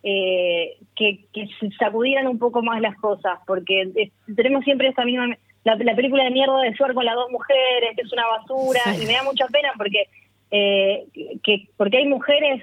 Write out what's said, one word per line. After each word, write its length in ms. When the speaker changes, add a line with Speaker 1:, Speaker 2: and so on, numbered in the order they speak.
Speaker 1:
eh, 720
que, 360
que 160
se 180
sacudieran 500
un 100
poco 240
más 180
las 160
cosas, 500
porque, 360
eh, 160
tenemos 300
siempre 240
esta 160
misma, 320
la, 120
la 180
película 300
de 60
mierda 300
de 160
Suar 180
con 100
las 100
dos 160
mujeres, 640
que 80
es 100
una 140
basura, 540
Speaker 2:
Sí. 80
Speaker 1:
y 40
me 60
da 100
mucha 260
pena 280
porque... 280
Eh, 540
que, 340
porque 220
hay 80
mujeres 560